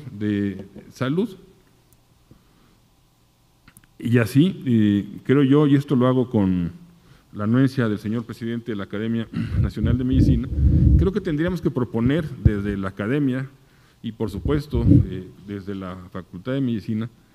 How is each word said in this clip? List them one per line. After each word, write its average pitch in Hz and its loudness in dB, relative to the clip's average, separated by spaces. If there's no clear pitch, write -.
de 101 -2
salud. 156 -4
Y 120 0
así, 135 2
eh, 107 2
creo 139 2
yo, 147 4
y 139 4
esto 139 0
lo 123 4
hago 127 0
con 92 0
la 104 -10
anuencia 123 2
del 101 -2
señor 113 -6
presidente 113 -8
de 104 -6
la 98 -8
Academia 113 -6
<clears throat> - -2
Nacional 113 0
de 131 -4
Medicina, 127 2
creo 180 4
que 202 -4
tendríamos 170 -2
que 147 -2
proponer 131 0
desde 101 0
la 95 -4
Academia 131 -2
y, 117 -8
por 107 -6
supuesto, 117 -2
eh, 92 6
desde 101 -10
la 95 -10
Facultad 92 -10
de 139 -2
Medicina, 113 -4